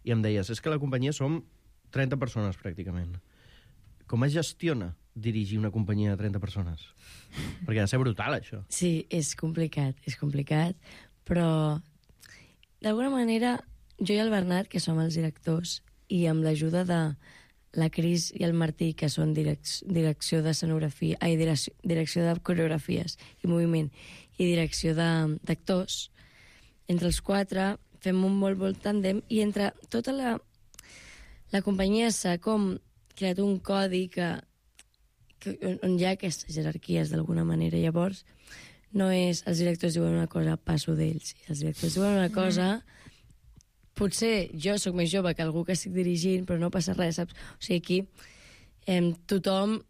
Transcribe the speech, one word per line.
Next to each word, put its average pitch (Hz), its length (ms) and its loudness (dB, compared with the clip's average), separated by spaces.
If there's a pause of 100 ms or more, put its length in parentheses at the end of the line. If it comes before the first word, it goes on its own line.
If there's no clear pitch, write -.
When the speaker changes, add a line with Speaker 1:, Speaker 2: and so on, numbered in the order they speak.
Speaker 1:
i 117 80 0
em 113 80 2
deies, 107 280 0
«És 113 120 -6
que 160 80 -4
la 151 100 0
companyia 135 340 -2
som 147 280 -2 (480)
trenta 135 280 0
persones, 110 400 -2
pràcticament». 87 600 -6 (880)
Com 120 180 0
es 143 100 2
gestiona 147 580 -2 (240)
dirigir 110 420 -2
una 107 140 0
companyia 104 400 0
de 95 80 0
trenta 101 200 -2
persones? 90 420 -4 (840)
Perquè 110 140 0
ha 101 60 4
de 98 40 0
ser 131 100 2
brutal, 123 380 0
això. 101 220 -10 (100)
Speaker 2:
Sí, 165 400 0
és 160 260 0
complicat, 160 680 -2
és 139 100 -4
complicat, 151 600 0 (500)
però 160 540 2 (1000)
d'alguna 220 280 0
manera 240 460 2 (420)
jo 196 160 0
i 208 80 4
el 226 80 2
Bernat, 185 400 2
que 185 100 -2
som 165 220 0
els 165 160 0
directors, 165 640 -2 (280)
i 175 200 2
amb 160 180 2
l'ajuda 160 400 2
de 175 140 2 (760)
la 160 160 2
Cris 170 420 0
i - 140 -6
el 170 80 2
Martí, 165 400 0
que 151 160 -2
són 156 240 2
direc-, 151 500 -2
direcció 160 600 0
d'escenografia, 160 760 0
ai, 170 160 2
direc-, 160 360 2 (100)
direcció 170 420 0
de 170 160 2
coreografies 165 800 -2 (240)
i 175 80 0
moviment, 170 400 2 (480)
i 185 80 2
direcció 165 480 2
de, 165 160 2 (320)
d'actors, - 680 -2 (760)
entre 175 200 2
els 156 120 0
quatre 196 500 0 (260)
fem 185 240 0
un 190 160 2
molt 196 240 0
bon 190 160 0
tàndem, 202 520 0
i 214 120 2
entre 202 300 0 (160)
tota 233 260 -2
la, 254 220 -2 (1120)
la 196 160 0
companyia 202 500 2
s'ha 175 240 0
com 202 380 0 (380)
creat 185 260 -2
un 202 200 2
codi 190 500 0
que, 175 180 -2 (1120)
que, - 260 -8
on, 185 180 -2
on 185 140 2
hi 175 100 2
ha 185 80 2
aquestes 175 400 -6
jerarquies 117 560 -2
d'alguna 82 380 0
manera. 82 320 0
Llavors, 170 460 0 (640)
no 196 200 2
és 180 380 2
els 175 100 2
directors 170 380 2
diuen 170 180 2
una 165 140 2
cosa, 160 300 0
passo 160 380 0
d'ells. 160 380 -2
I - 160 -14
els 147 140 -4
directors 156 320 -2
diuen 202 240 2
una 180 100 4
Speaker 3:
Mm. 214 60 -6
Speaker 2:
cosa... 185 320 2 (1300)
Potser 208 580 0
jo 180 260 0
sóc 185 200 -2
més 170 140 2
jove 180 220 2
que 165 100 -4
algú 160 200 -2
que 185 120 -2
estic 185 200 -6
dirigint, 180 500 0
però 175 140 0
no 175 120 0
passa 180 220 0
res, 170 220 0
saps? 170 180 -4
O - 300 -16
sigui, 180 160 0
aquí, 180 200 0 (920)
em, 175 220 4 (120)
tothom, 196 520 0 (120)